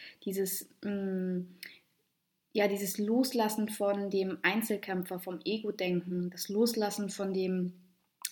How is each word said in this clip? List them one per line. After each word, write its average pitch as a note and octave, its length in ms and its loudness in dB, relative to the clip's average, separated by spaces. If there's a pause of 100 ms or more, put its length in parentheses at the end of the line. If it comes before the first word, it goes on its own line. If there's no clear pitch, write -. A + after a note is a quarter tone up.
(260)
dieses, F#3+ 420 -2 (160)
mm, F#3+ 560 0 (1120)
ja, G#3 160 6
dieses G3 300 -2
Loslassen A3 720 2
von G3+ 400 0
dem F#3+ 320 0
Einzelkämpfer, F#3+ 760 0
vom F3+ 240 -8
Ego-Denken, F3+ 840 0
das - 220 -8
Loslassen G#3 580 2
von F#3+ 240 -4
dem, F#3 400 0 (600)